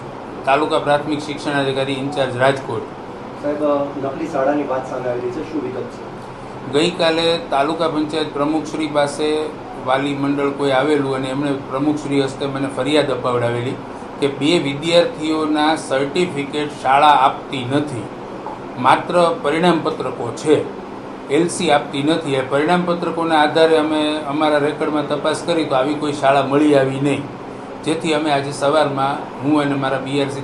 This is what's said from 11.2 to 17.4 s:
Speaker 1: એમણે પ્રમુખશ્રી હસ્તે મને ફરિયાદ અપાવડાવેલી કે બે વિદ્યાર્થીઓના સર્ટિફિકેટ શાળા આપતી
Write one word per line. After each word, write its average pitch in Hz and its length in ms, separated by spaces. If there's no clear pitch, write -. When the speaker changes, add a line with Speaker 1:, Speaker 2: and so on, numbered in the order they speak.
Speaker 1:
એમણે 139 220
પ્રમુખશ્રી 139 520
હસ્તે 135 240
મને 135 300
ફરિયાદ 135 340
અપાવડાવેલી 120 640
કે 143 60
બે 139 320
વિદ્યાર્થીઓના 156 1160
સર્ટિફિકેટ 143 920
શાળા 139 240
આપતી 135 680